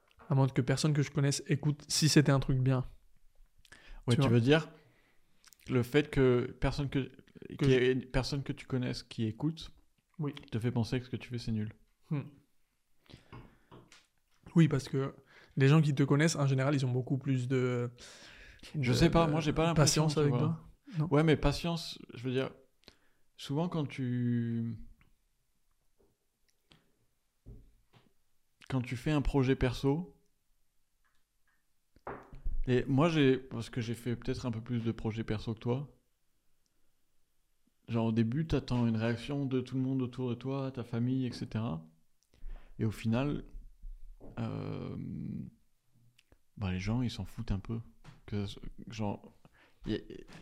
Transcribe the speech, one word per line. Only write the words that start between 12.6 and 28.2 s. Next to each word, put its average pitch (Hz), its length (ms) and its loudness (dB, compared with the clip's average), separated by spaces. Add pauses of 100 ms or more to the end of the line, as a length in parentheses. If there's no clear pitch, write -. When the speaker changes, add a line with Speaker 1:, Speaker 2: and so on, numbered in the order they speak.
Speaker 1:
Oui, 165 120 8
parce 139 200 -2
que 135 260 -4 (440)
les 135 100 6
gens 156 140 8
qui 151 140 2
te 139 80 4
connaissent, 151 320 4
en 143 120 0
général, 135 280 2
ils 135 100 0
ont 127 60 -2
beaucoup 127 260 -2
plus 131 300 -2
de, 123 420 0 (880)
Speaker 2:
Je 127 120 2
Speaker 1:
de, 127 60 4
Speaker 2:
sais 165 120 6
pas, 165 160 6
Speaker 1:
de 156 60 2
Speaker 2:
moi, 156 100 2
j'ai 147 120 0
pas 160 120 2
l'impression, 160 380 6
Speaker 1:
patience 156 120 2
Speaker 2:
tu 160 40 2
Speaker 1:
avec 143 120 4
Speaker 2:
vois. - 80 2
Speaker 1:
toi. 160 200 0 (400)
Non. 151 120 0
Speaker 2:
Ouais, 160 120 6
mais 156 140 6
patience, 160 600 -2 (140)
je 117 100 -12
veux 131 80 -4
dire, 131 200 0 (880)
souvent 160 320 -2
quand 160 180 -2
tu, 120 880 -2 (4000)